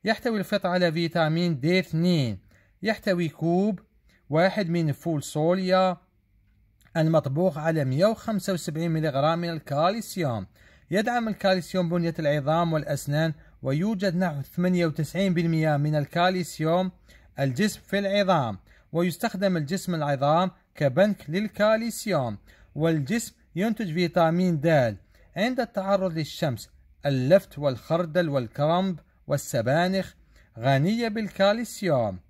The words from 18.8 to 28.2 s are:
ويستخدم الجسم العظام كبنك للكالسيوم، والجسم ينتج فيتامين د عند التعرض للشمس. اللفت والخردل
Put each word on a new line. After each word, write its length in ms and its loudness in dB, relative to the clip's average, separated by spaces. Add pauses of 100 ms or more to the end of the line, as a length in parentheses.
ويستخدم 680 -2
الجسم 380 -4
العظام 560 2 (240)
كبنك 540 2
للكالسيوم، 1080 -2 (380)
والجسم 600 -2 (200)
ينتج 380 -2
فيتامين 680 2
د 380 4 (400)
عند 220 -2
التعرض 540 -2
للشمس. 560 -4 (360)
اللفت 540 2
والخردل 720 -2